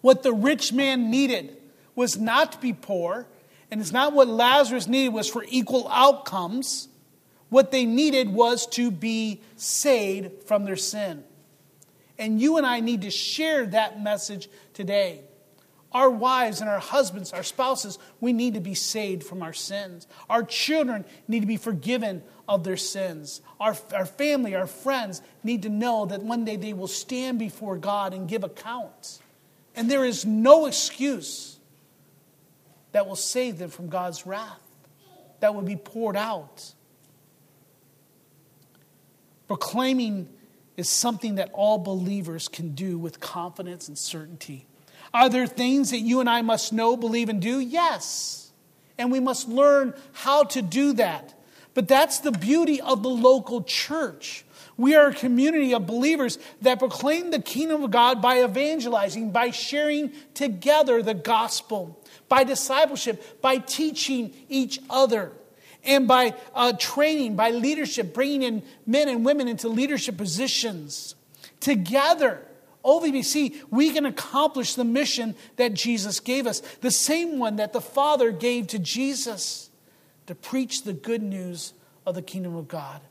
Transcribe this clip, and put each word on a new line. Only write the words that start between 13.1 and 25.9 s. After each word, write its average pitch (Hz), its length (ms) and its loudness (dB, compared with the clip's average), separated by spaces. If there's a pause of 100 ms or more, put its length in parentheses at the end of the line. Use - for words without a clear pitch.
share 302 560 -2
that 208 340 -2
message 208 480 -6 (240)
today. 190 500 -2 (680)
Our 262 200 6
wives 240 500 0
and 214 100 -4
our 202 80 0
husbands, 190 540 -2
our 185 100 -10
spouses, 254 560 -4 (220)
we 240 120 0
need 233 220 0
to 214 60 -6
be 185 140 -6
saved 190 500 -4
from - 180 -12
our 160 100 -10
sins. 190 540 -10 (240)
Our 233 140 4
children 254 600 0 (200)
need 226 140 0
to 202 60 0
be 220 100 0
forgiven 202 680 -4 (240)
of 196 160 0
their 185 140 -4
sins. 170 640 -8 (180)
Our, 214 180 0 (160)
our 190 140 -2
family, 277 480 -2
our 185 140 -2
friends 233 540 -4 (200)
need 220 200 -2
to 220 60 -6
know 214 380 0